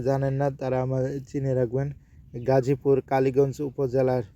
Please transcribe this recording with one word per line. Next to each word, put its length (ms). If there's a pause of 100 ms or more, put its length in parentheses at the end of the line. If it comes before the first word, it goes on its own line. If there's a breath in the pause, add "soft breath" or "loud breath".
জানেন 340
না 160
তারা 320
আমার 200 (240)
চিনে 280
রাখবেন। 340 (600 soft breath)
গাজীপুর 480 (140)
কালীগঞ্জ 500
উপজেলার 640 (120)